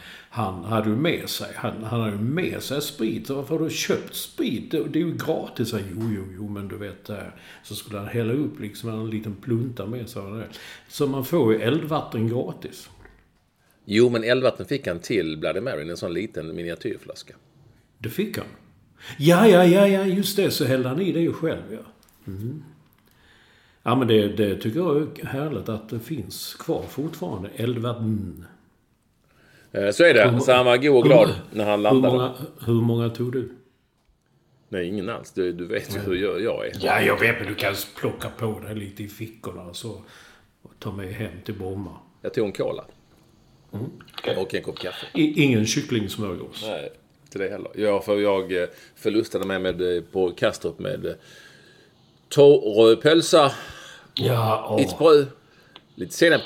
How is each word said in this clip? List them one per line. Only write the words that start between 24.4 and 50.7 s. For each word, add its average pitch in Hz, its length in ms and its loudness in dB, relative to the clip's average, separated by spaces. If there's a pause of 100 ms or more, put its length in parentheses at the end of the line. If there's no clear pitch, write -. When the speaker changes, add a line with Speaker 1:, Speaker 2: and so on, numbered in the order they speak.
Speaker 1:
tycker 113 240 -4
jag 156 400 -2
är 156 60 -12
härligt 135 420 -6
att 107 200 -6
det 120 120 -8
finns - 540 -10
kvar - 340 -6
fortfarande. 143 680 -8
Eldvatten. 113 880 -4 (1300)
Speaker 2:
Eh, 101 180 0
så 160 140 6
är 165 100 8
det. 107 100 8
Speaker 1:
Hur 117 80 6
må-, 123 80 2
Speaker 2:
Så 131 120 4
han 127 140 6
var 123 100 6
god 139 200 6
och 120 60 8
Speaker 1:
hur 147 80 8
Speaker 2:
glad 113 180 10
Speaker 1:
må-, - 60 -2 (180)
Speaker 2:
när 107 120 -2
han 104 140 2
Speaker 1:
hur 104 40 0
Speaker 2:
landade. 127 340 4
Speaker 1:
många, 127 160 -2 (340)
hur 117 80 2
många 117 340 2
tog 120 240 -6
du? 120 200 -6 (1160)
Speaker 2:
Nej, 90 200 -4
ingen 98 200 -4
alls. - 240 -10
Du, 90 200 -2
du 87 140 -8
vet 104 280 -4
ju - 40 -4
Speaker 1:
Nej. 101 80 -6
Speaker 2:
hur 92 80 -2
jag, 92 280 -2
jag 107 240 -4
är. - 140 -8
Speaker 1:
Ja, 110 200 2
jag 107 200 2
vet, 117 180 2
men 104 100 -8
du 107 60 -6
kan 98 200 -2 (220)
plocka - 320 -6 (100)
på 107 220 -6
dig 101 140 -10
lite 101 280 -12
i 98 60 -12
fickorna 95 540 -14
och 87 140 -16
så, 117 140 -12 (720)
och - 160 -20
ta 107 140 -10
med 98 200 -10
hem 104 200 -8 (120)
till 107 100 -8
Bromma. 95 420 -10 (260)
Speaker 2:
Jag - 120 -6
tog 110 120 2
en 95 60 -4
cola. - 320 -4 (880)
Speaker 1:
Mm. 104 140 -8 (520)
Speaker 2:
Och 95 160 -6
en 90 80 -4
kopp - 160 -10
kaffe. - 360 -12
Speaker 1:
I, 151 280 2
ingen 117 240 4
kycklingsmörgås. 101 960 -4
Speaker 2:
Nej, 92 300 -8 (320)
inte - 140 -12
det 95 100 -4
heller. 98 260 -10
Ja, 101 260 2
för 104 160 0
jag, 95 460 2
eh, 87 60 -2 (280)
förlustade 107 500 0
med, 95 140 -2
med, 90 360 0
eh, 82 60 -2 (100)
på 92 180 2
Kastrup 90 480 -2